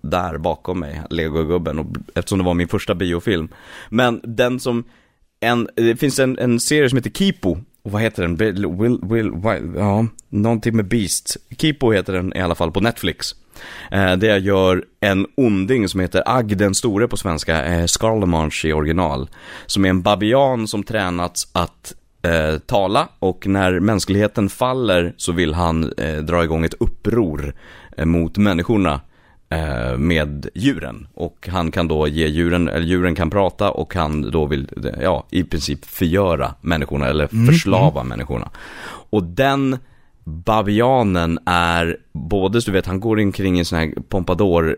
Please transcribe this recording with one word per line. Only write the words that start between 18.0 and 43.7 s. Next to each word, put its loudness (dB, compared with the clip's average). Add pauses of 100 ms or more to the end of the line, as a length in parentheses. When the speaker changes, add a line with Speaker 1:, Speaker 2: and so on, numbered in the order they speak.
Speaker 1:
i 2
original. 0 (380)
Som 0
är 4
en 2
babian 2
som -4
tränats -4
att, -4 (280)
eh, 2
tala, 0 (100)
och -2
när 2
mänskligheten 2
faller 0
så -4
vill 0
han, 0
eh, -4
dra 0
igång 0
ett -2
uppror, 0 (420)
eh, -2
mot 2
människorna, 2 (500)
eh, -4
med 0
djuren. -4
Och -8
han 0
kan -2
då 2
ge 0
djuren, 2
eller -2
djuren 2
kan 0
prata 0
och -6
han -2
då 2
vill, -2 (340)
ja, 0
i 0
princip -4
förgöra 0
människorna -2
eller 0
Speaker 2:
Mm, 4
Speaker 1:
förslava 4
Speaker 2:
mm. -8
Speaker 1:
människorna. -6 (600)
Och 2
den 0 (460)
babianen 2
är 2 (180)
både, 0
så -4
du 2
vet, 2
han -4
går 0
omkring 0
i 2
en 2
sån -2